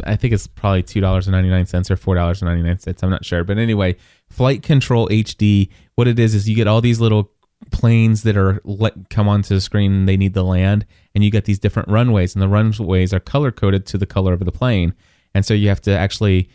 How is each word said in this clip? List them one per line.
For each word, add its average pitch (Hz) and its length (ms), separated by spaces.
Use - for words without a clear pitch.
I 107 100
think 113 180
it's 98 140
probably 95 360
two - 180
dollars 95 260
and 98 60
ninety-nine 92 320
cents 92 260
or 90 60
four 92 180
dollars 87 260
and 90 80
ninety-nine 85 300
cents. - 240
I'm 92 60
not - 160
sure. 87 180
But 101 140
anyway, 104 400
Flight 127 340
Control 127 480
H 110 260
D, 104 320
what 120 120
it 117 100
is, 113 160
is 101 140
you 110 80
get 110 120
all 110 120
these 117 220
little 107 300
planes 113 520
that 107 140
are 95 260
let, 101 460
come 104 180
onto 101 260
the 95 80
screen 98 300
and 95 160
they 95 80
need 98 200
to 92 80
land. 92 420
And 101 120
you 101 60
get 104 120
these 101 160
different 101 300
runways. 107 460
And 98 60
the 95 60
runways 101 680
are 92 60
color-coded 104 680
to - 100
the 98 80
color 95 280
of 87 120
the 87 60
plane. 101 420
And 98 120
so - 80
you 104 140
have 98 140
to 101 100
actually 95 640